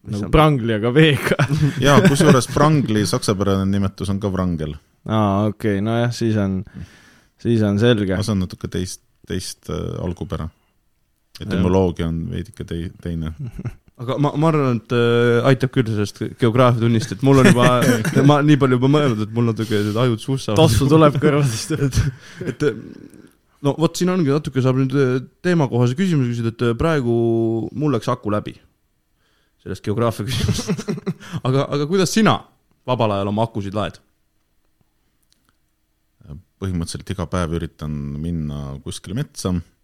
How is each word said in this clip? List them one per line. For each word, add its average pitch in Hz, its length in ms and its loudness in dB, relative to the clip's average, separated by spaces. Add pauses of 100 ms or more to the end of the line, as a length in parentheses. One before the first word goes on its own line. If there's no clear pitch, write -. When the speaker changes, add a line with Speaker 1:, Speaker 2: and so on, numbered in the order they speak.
Speaker 1:
Mis 104 180 -6
on? 95 80 -8
Speaker 2:
Prangli, 147 400 4
aga 107 220 0
V-ga. 151 420 4 (260)
<laughs> 135 220 0
Speaker 3:
Jaa, 139 160 6
kusjuures 143 480 6
Wrangli 139 560 2
saksapärane 98 640 0
nimetus 98 400 -2
on 98 140 -4
ka 101 100 -2
Wrangel. 85 460 -4 (240)
Speaker 2:
Aa, 107 480 0
okei, 101 340 -2
nojah, 117 300 -2
siis 113 260 0
on, 95 220 0 (800)
siis 110 240 0
on 101 160 0
selge. 104 320 2
Speaker 3:
Aga 95 100 -2
see 110 80 -2
on 101 80 0
natuke - 320 -6
teist, 92 300 -8 (220)
teist, - 440 -10
äh, 82 300 -6
algupära. 82 500 -8
Speaker 1:
Jah. - 960 -20
Speaker 3:
Etümoloogia 90 640 0
on 82 160 -4
veidike 87 420 -10
tei-, 85 300 -8
teine. 82 380 -8 (320)
<laughs> - 340 -14
Speaker 1:
Aga 123 180 -6
ma, 139 140 0
ma 151 160 0
arvan, 139 320 0
et, - 160 -6
äh, 120 500 2
aitab 131 300 2
küll 113 160 0
sellest 104 320 -4 (120)
geograafiatunnist, 120 760 2
et 98 140 -4
mul 135 160 6
on 196 80 8
juba, 123 160 4 (320)
<laughs> 135 320 2
ma 147 80 4
nii 147 180 4
palju 127 220 2
juba 131 100 2
mõelnud, 135 380 2
et 110 80 -12
mul 117 160 2
natuke 107 380 -2
need 104 100 -2
ajud 120 240 0
sussavad. 131 380 0
Speaker 2:
Tossu 143 260 4
tuleb 151 320 6
kõrvadest. 143 560 0 (320)
Speaker 1:
<laughs> - 400 -10
Et, 131 160 -6
et, - 0 - (1000)
no 143 120 0
vot, - 160 0
siin 180 240 -2
ongi 160 160 0
natuke, 139 320 -2
saab 131 160 2
nüüd, 135 160 0
äh, 131 240 2 (240)
teemakohase 127 560 2
küsimuse 156 320 0
küsida, 117 240 -4
et, - 80 -4
äh, 117 160 0
praegu 135 400 0 (560)
mul 147 160 -2
läks 117 160 -2
aku 117 240 -4
läbi. 101 240 -4 (1120)
Sellest 95 160 -10
geograafia 107 400 -2
küsimusest. - 640 -4 (260)
<laughs> - 320 -10
Aga, 131 240 0
aga 143 240 -4
kuidas 190 240 0
sina 202 220 4 (500)
vabal 120 240 0
ajal 98 160 -2
oma 104 160 0
akusid 98 320 -6
laed? 98 220 -6 (2500)
Speaker 3:
Põhimõtteliselt 90 560 -6
iga 90 160 -6
päev 85 260 -2
üritan 80 380 -6 (240)
minna 73 640 -8
kuskile - 340 -12
metsa. 117 400 -6 (300)